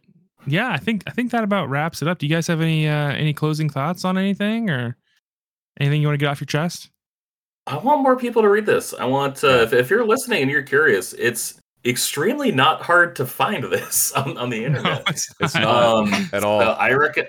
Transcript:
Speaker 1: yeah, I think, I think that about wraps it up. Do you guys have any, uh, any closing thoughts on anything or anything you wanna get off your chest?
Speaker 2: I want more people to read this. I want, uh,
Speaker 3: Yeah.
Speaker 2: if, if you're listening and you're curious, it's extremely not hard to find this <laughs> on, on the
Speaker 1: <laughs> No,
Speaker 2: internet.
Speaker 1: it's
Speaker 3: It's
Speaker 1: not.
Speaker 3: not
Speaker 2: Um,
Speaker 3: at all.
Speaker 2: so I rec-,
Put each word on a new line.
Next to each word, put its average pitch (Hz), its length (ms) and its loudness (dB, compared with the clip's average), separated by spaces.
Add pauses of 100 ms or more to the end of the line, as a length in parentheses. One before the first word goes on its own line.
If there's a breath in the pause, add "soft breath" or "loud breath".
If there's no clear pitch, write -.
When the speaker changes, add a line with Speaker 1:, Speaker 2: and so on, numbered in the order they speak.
(480)
Speaker 1:
yeah, 190 240 -2
I 160 60 0
think, 208 300 -4
I - 40 -8
think 240 200 -4
that 233 120 0
about 196 260 -2
wraps 147 320 -4
it 143 60 -2
up. 175 120 -2
Do 147 80 -2
you 147 60 0
guys 165 140 0
have 160 140 0
any, 156 260 0
uh, 147 240 0
any 147 220 0
closing 156 360 -2
thoughts 156 360 -4
on 185 120 0
anything 202 520 -2
or 123 260 -4 (840)
anything 143 220 2
you 147 60 2
wanna 147 100 0
get 147 120 0
off 143 100 -4
your 147 60 -10
chest? 156 440 -4 (800)
Speaker 2:
I 135 100 -4
want 277 240 2
more 262 160 4
people 240 240 0
to 214 80 6
read 208 160 2
this. - 280 0
I - 120 -4
want, 135 380 0
uh, 147 40 4
Speaker 3:
Yeah. 127 160 6
Speaker 2:
if, 110 100 2
if 123 160 4
you're 226 160 4
listening 214 360 0
and 135 100 2
you're 143 120 -2
curious, 131 500 2
it's - 460 -4 (260)
extremely 202 680 0
not 143 300 2
hard 175 360 2
to 131 80 -2
find 147 400 -4
this - 460 -2
<laughs> - 40 -10
on, 139 220 -4
on 123 120 -4
the 113 100 -4
Speaker 1:
<laughs> - 20 -4
No, 117 60 -4
Speaker 2:
internet. 151 420 -2
Speaker 1:
it's - 320 -6
Speaker 3:
It's 165 140 -2
Speaker 1:
not. 120 80 2
Speaker 3:
not 113 340 4 (160)
Speaker 2:
Um, 98 200 -2
Speaker 3:
at 101 100 -2
all. 104 180 2
Speaker 2:
so 98 100 4
I 110 220 2
rec-, 147 360 0